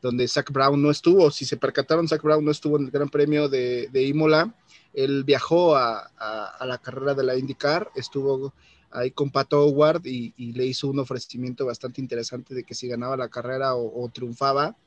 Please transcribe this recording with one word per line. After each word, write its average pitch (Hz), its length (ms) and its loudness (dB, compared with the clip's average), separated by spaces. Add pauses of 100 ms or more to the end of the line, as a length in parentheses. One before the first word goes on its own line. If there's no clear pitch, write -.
donde 123 260 0
Zak 143 240 -2
Brown 139 300 4
no 147 80 4
estuvo. 170 400 6
Si 143 160 -8
se 127 120 -4
percataron, 156 500 0
Zak 156 160 -2
Brown 151 200 4
no 151 60 0
estuvo 151 280 0
en 143 80 0
el 127 60 -12
Gran 143 180 -2
Premio 147 400 2
de, 123 420 -2
de 131 120 2
Imola. 156 520 2 (380)
Él 139 320 0
viajó 160 500 4
a, 117 420 0
a, 110 280 -8 (120)
a 127 80 -8
la 127 140 -6
carrera 135 340 -4
de 139 100 0
la 127 140 0
IndyCar, 143 560 -2
estuvo 135 600 -4 (360)
ahí 127 220 -4
con 139 180 -4
Pato 143 340 2
Howard 151 440 4
y, 120 300 -8
y 117 160 -10
le 127 120 -2
hizo 131 220 -4
un 139 100 -2
ofrecimiento 127 720 -6
bastante 123 340 -8
interesante 123 540 -10
de 123 80 -8
que - 100 -16
si 123 140 -10
ganaba 123 280 -6
la 127 120 -6
carrera 127 480 -4
o, 120 280 -6
o 120 60 -8
triunfaba 139 680 -2 (120)